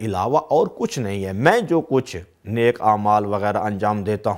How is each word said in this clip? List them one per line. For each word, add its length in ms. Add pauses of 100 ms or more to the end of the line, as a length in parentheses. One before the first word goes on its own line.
علاوہ 360
اور 300
کچھ 320
نہیں 260
ہے۔ 80
میں 260
جو 220
کچھ 360 (280)
نیک 360
اعمال 440
وغیرہ 320
انجام 460
دیتا 340